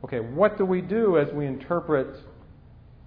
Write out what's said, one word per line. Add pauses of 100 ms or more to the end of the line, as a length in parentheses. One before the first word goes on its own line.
Okay,
what
do
we
do
as
we
interpret, (920)